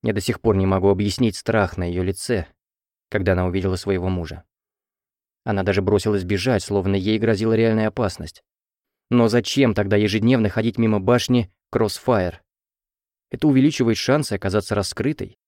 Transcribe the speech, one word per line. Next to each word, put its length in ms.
Я 120
до 80
сих 180
пор 160
не 100
могу 220
объяснить 480
страх 400
на 80
ее 200
лице, 420
когда 240
она 120
увидела 300
своего 320
мужа. 380
Она 200
даже 180
бросилась 420
бежать, 400
словно 320
ей 240
грозила 340
реальная 360
опасность. 560
Но 180
зачем 460
тогда 240
ежедневно 500
ходить 300
мимо 240
башни 500
Кроссфайр? 720
Это 180
увеличивает 500
шансы 360
оказаться 400
раскрытой. 640